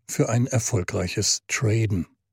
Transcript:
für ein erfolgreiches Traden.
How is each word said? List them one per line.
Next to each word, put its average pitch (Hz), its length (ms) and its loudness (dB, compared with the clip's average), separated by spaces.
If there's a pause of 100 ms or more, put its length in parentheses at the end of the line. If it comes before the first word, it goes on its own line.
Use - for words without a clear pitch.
für - 220 0
ein 120 180 2
erfolgreiches 98 1000 -2
Traden. 104 600 0 (260)